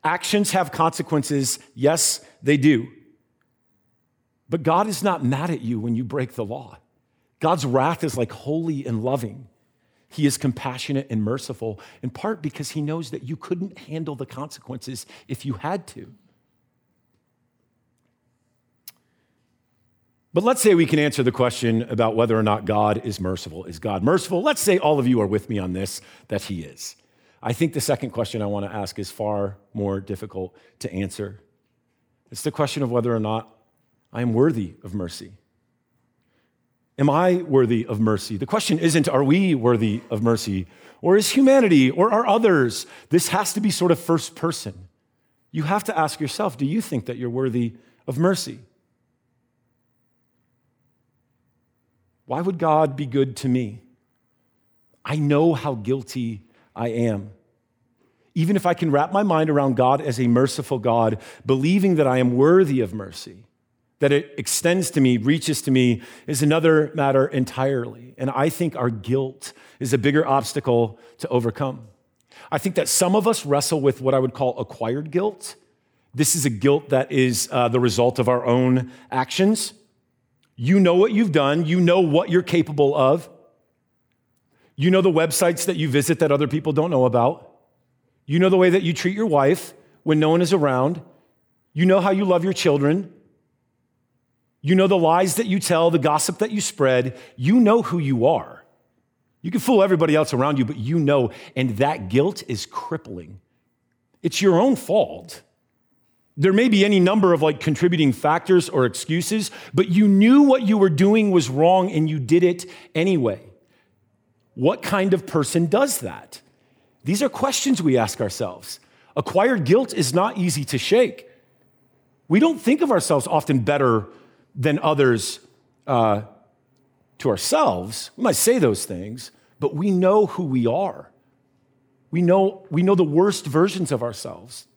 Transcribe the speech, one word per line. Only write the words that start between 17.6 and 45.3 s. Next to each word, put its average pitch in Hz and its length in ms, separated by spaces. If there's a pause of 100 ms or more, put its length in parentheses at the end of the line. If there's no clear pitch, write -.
But 175 100
let's 247 200
say 214 100
we 170 140
can 156 100
answer 147 240
the 123 100
question 120 520
about 113 320
whether 113 200
or 110 60
not 107 240
God 107 400
is 104 140
merciful. 90 460
Is 82 120
God 98 240
merciful? 170 400
Let's 294 200
say 190 180
all 151 180
of 127 100
you 123 140
are 101 60
with 101 200
me 107 120
on 90 140
this, 95 280 (280)
that 101 120
he 87 220
is. - 320 (480)
I 117 100
think 160 200
the 147 60
second 127 300
question 110 320
I 101 60
want 101 180
to 98 100
ask 101 220
is 98 140
far 101 460 (180)
more 98 260
difficult 95 540 (240)
to - 120
answer. 98 480 (920)
It's 117 100
the 151 100
question 143 300
of 127 80
whether 120 260
or 110 40
not 110 280 (640)
I 120 120
am 117 100
worthy 117 400 (100)
of 87 120
mercy. 90 380 (1600)
Am 143 120
I 175 260
worthy 131 500
of 110 160
mercy? 110 340
The 117 100
question 202 320
isn't, 160 300
are 135 160
we 165 320
worthy 113 540
of 107 120
mercy? 107 460 (340)
Or 175 140
is 208 140
humanity, 240 600
or 196 220
are 233 160
others? 190 580 (220)
This - 220
has 190 240
to 208 80
be 208 100
sort 175 200
of 165 60
first - 380
person. 101 540 (600)